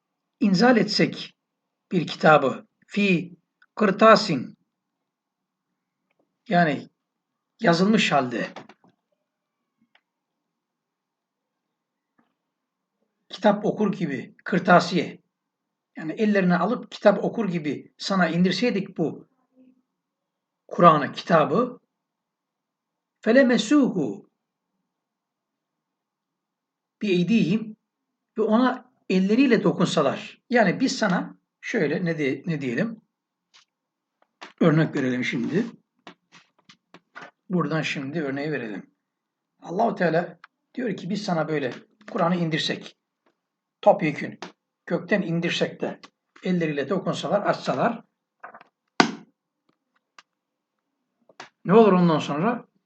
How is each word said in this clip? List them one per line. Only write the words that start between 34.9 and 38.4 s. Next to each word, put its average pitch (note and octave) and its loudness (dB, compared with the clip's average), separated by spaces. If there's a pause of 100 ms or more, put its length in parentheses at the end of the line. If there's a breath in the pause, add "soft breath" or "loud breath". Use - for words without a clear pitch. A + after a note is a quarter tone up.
verelim B2+ -2
şimdi. B2 -4 (1800)
Buradan D#3+ -2
şimdi D3 -6
örneği C#3+ -6